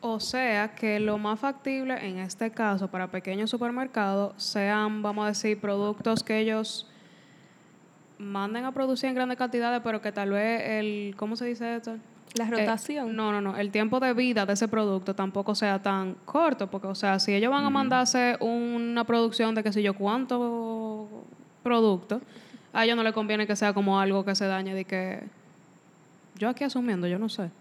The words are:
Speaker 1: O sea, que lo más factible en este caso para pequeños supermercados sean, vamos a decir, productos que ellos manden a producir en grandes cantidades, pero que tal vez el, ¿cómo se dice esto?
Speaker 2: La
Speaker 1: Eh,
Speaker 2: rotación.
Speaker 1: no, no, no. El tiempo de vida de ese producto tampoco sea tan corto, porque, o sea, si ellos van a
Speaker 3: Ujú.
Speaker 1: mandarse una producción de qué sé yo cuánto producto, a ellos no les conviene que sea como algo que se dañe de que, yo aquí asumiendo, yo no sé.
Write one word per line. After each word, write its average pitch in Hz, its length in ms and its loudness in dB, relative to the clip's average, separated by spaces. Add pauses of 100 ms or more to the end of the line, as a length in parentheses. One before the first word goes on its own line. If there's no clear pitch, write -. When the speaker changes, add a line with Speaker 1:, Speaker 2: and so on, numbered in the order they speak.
Speaker 1:
O 226 180 -2
sea, 214 560 0
que 214 240 0
lo 214 180 0
más 208 220 -2
factible 269 560 -2 (120)
en 185 120 -6
este 190 320 -4
caso 196 380 0
para 185 200 -4
pequeños 190 400 -4
supermercados 233 880 0
sean, 214 640 0
vamos 208 240 -2
a - 40 0
decir, 208 300 0
productos 208 640 0
que 220 160 0
ellos 220 480 -2 (1300)
manden 202 460 -4
a 262 60 -4
producir 262 380 0
en 262 60 -2
grandes 254 220 0
cantidades, 240 460 0
pero 220 180 -2
que 208 100 -4
tal 202 200 -2
vez 220 340 2
el, 208 520 -2
¿cómo 214 180 -4
se 240 100 -6
dice 233 320 -4
esto? 226 200 -8 (380)
Speaker 2:
La 233 100 -2
Speaker 1:
Eh, 220 60 -2
Speaker 2:
rotación. 226 640 0
Speaker 1:
no, 220 160 0
no, 208 100 0
no. 196 140 -2
El 202 160 -2
tiempo 214 280 2
de 254 140 2
vida 233 340 2
de 202 60 2
ese 220 140 0
producto 202 460 0
tampoco 196 400 -2
sea 202 300 2
tan 190 320 0 (100)
corto, 285 420 2
porque, 196 200 -6
o 190 80 -4
sea, 196 240 2
si 202 140 2
ellos 214 180 4
van 277 120 2
a 285 40 4
Speaker 3:
Ujú. 277 60 2
Speaker 1:
mandarse 254 680 4
una 233 640 0
producción 226 500 2
de 220 100 0
qué 214 80 0
sé 208 120 2
yo 202 100 2
cuánto 226 1120 -2 (540)
producto, 226 600 4 (520)
a 226 120 4
ellos 233 120 4
no 226 60 2
les 220 100 2
conviene 214 320 0
que 208 100 0
sea 208 180 2
como 196 260 4
algo 196 260 2
que 196 100 0
se 196 120 0
dañe 190 260 -2
de 190 120 -4
que, 190 340 -4 (1160)
yo 208 140 -2
aquí 247 140 -4
asumiendo, 240 440 0
yo 180 120 0
no 220 100 -2
sé. 180 320 -6